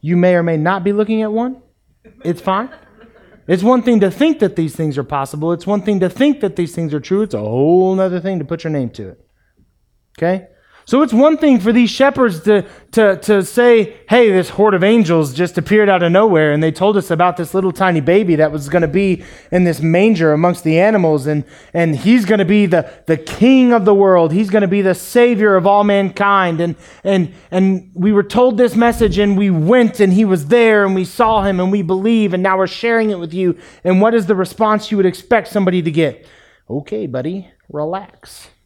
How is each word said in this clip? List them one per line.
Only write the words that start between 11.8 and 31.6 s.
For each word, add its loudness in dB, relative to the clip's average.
shepherds 0
to, 2
to, 2
to 0
say, 2
"Hey, 4
this 0
horde 0
of 0
angels 2
just -4
appeared 2
out 2
of 0
nowhere, 2
and 0
they 0
told 0
us -4
about 0
this -8
little -2
tiny -2
baby 2
that 2
was -10
gonna 0
be -2
in 2
this -2
manger 2
amongst 0
the 0
animals, 0
and, -4
and 0
he's 2
gonna 0
be 2
the, -2
the 0
king 2
of 2
the 6
world. 4
He's -2
gonna 0
be 0
the 0
savior 2
of 2
all 2
mankind. 0
And, -4
and, -2
and -2
we 0
were 2
told 0
this 2
message, 0
and 0
we 0
went, 2
and 4
he 2
was -2
there, 2
and -2
we -2
saw -2
him, -2
and 0